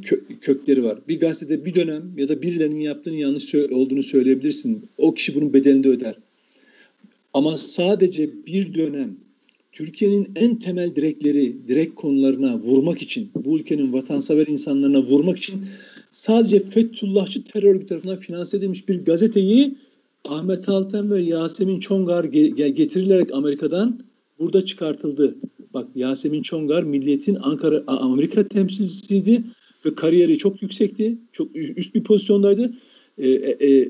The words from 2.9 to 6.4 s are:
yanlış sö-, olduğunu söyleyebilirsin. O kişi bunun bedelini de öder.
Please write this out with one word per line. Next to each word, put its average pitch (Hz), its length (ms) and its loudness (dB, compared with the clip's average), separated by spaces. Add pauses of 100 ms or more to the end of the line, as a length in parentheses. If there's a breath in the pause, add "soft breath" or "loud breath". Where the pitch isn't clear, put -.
yanlış 143 280 -2
sö-, 147 300 0
olduğunu 135 300 0
söyleyebilirsin. 131 840 0 (120)
O 156 160 4
kişi - 220 -4
bunun 147 180 0
bedelini 135 300 6
de 135 60 4
öder. 123 260 0 (1160 soft breath)